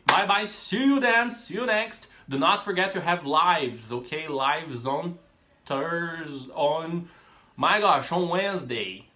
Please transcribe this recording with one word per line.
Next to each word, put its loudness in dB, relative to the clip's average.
Bye, 4
bye. 2
See -2
you 6
then. 4
See -8
you -4
next. -2
Do -4
not 4
forget 0
to -4
have 0
lives, 2
ok? -8
Lives -2
on -4
Thurs-, -6
on, -2
my 2
gosh, 4
on 0
Wednesday. -4